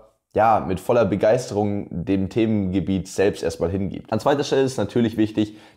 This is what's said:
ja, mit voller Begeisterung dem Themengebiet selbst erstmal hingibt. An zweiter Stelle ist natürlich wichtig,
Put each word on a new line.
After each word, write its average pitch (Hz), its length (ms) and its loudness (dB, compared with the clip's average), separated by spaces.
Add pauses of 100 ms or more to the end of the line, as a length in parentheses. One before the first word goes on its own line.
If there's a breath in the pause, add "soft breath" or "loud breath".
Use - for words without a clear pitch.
(340)
ja, 107 260 4
mit 90 180 -4
voller 120 280 2
Begeisterung 104 840 0
dem 95 380 -2
Themengebiet 98 800 0
selbst - 340 0
erstmal 87 280 -2
hingibt. 98 420 -6
An 110 80 -2
zweiter 139 240 0
Stelle 135 180 2
ist 131 140 -2
natürlich 110 400 0
wichtig, 107 400 0 (200 loud breath)